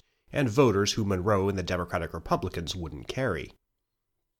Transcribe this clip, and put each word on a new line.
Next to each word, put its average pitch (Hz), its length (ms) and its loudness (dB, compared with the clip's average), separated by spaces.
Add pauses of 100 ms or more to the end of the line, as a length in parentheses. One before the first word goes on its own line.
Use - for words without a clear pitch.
(320)
and 135 180 0
voters 104 440 4
who 113 100 0
Monroe 98 460 2
and 98 80 -2
the 90 60 -2
Democratic 87 500 -2
Republicans 87 600 -4
wouldn't 76 360 -10
carry. 98 420 -4 (880)